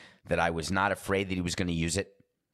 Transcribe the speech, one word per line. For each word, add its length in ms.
that 120
I 120
was 200
not 220
afraid 340
that 80
he 60
was 140
gonna 180
use 240
it. 160